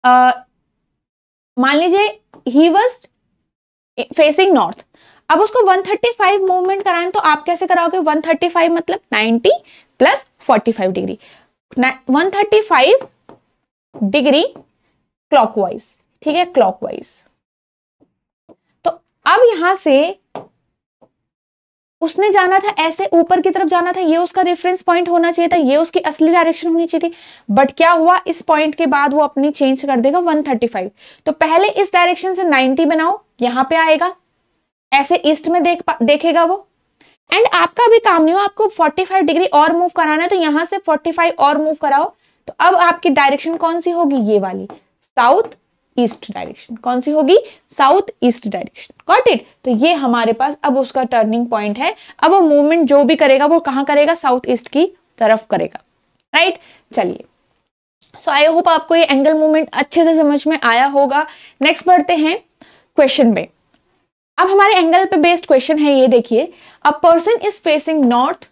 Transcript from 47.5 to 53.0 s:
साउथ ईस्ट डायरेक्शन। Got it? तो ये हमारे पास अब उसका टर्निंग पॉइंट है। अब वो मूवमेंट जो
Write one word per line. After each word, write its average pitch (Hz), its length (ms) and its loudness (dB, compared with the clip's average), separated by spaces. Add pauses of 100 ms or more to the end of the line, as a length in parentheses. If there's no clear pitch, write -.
साउथ 320 420 0 (120)
ईस्ट 240 240 -2
डायरेक्शन। - 460 -12 (180)
Got 508 160 4
it? 302 120 2 (240)
तो 254 80 -2
ये 254 220 2
हमारे 240 400 -2
पास 269 300 -4
अब 269 140 0
उसका 262 260 -4
टर्निंग 233 440 -2
पॉइंट 208 300 -6
है। 320 160 -4 (260)
अब 320 120 2
वो 392 100 4
मूवमेंट 302 460 2
जो 285 160 4